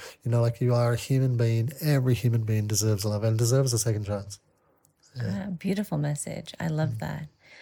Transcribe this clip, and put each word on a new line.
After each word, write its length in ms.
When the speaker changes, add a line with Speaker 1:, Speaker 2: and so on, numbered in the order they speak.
Speaker 1:
you 60
know, 100
like, 200
you 140
are 180
a 40
human 400
being. 340
Every 340
human 300
being 220
deserves 380
love 200
and 140
deserves 340
a 60
second 280
chance. 320
Yeah. 300
Speaker 2:
Ah, 40
beautiful 480
message. 600
I 100
love 220
Speaker 1:
Mm. 100
Speaker 2:
that. 280